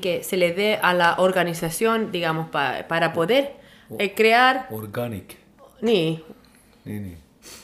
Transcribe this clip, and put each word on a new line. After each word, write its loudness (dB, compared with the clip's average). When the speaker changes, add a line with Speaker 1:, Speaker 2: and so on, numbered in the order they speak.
Speaker 1:
que -2
se -2
le 2
dé 0
a 2
la 4
organización, 0
digamos, -2
pa-, -2
para 0
poder, 2
Speaker 2:
O-, -14
Speaker 1:
eh, -2
crear 4
Speaker 2:
organic. -8
Speaker 1:
Niin. 2
Speaker 2:
Niin, -8
niin. -12